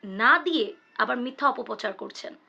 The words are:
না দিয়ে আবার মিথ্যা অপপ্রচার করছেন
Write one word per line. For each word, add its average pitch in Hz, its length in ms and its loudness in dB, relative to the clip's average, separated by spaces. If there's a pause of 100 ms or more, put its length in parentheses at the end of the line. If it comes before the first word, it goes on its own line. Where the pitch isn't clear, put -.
না 208 340 4
দিয়ে 302 280 0 (320)
আবার 247 260 0
মিথ্যা 262 240 -2
অপপ্রচার 226 440 -4
করছেন - 400 -12 (160)